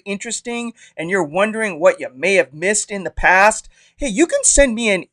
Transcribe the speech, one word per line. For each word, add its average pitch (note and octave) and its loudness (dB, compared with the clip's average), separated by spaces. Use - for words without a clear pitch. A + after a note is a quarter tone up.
interesting A#3 -8
and E3 -6
you're F#3 0
wondering G3 -2
what F3+ 4
you C3 -10
may E3+ -2
have C#3+ 0
missed F3+ -4
in G3 -8
the D#3 -6
past, F#3+ 2
hey, - -6
you A#3+ 2
can C5+ -4
send C#4 4
me A3+ 0
an F#3 -2